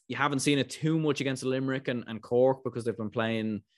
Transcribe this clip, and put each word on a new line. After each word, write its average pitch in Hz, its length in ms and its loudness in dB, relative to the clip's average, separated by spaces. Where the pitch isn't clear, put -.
you 120 80 -6
haven't 139 240 2
seen 147 180 2
it 131 140 0
too 160 260 0
much 151 240 0
against 131 220 -4
Limerick 131 440 -2
and, 123 200 -4
and 110 140 -10
Cork 131 420 4
because 120 200 -6
they've 110 140 -2
been 107 140 -6
playing, 110 500 -2